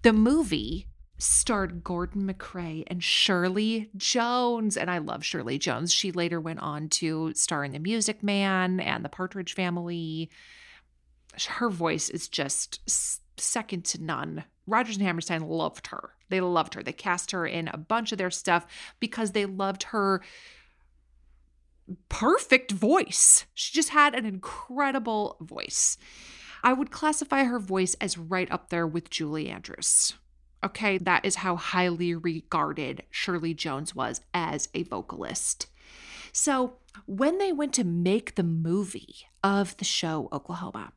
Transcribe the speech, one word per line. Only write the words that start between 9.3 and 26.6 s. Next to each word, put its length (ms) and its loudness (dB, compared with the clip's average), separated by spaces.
Family. 760 -4
Her 220 -2
voice 400 0
is 180 -6
just 600 -4
s-, 320 -2
second 500 -4
to 160 -4
none. 420 -6
Rodgers 300 0
and 80 2
Hammerstein 380 0
loved 460 -4
her. 260 -14
They 120 2
loved 340 2
her. 80 -10
They 100 -6
cast 380 -2
her 160 -2
in 220 -4
a 100 -8
bunch 320 -2
of 80 -4
their 120 0
stuff 360 2
because 320 -2
they 160 0
loved 380 -4
her 380 2
perfect 640 4
voice. 840 6
She 180 -6
just 180 2
had 260 6
an 100 -2
incredible 1120 -2
voice. 560 -2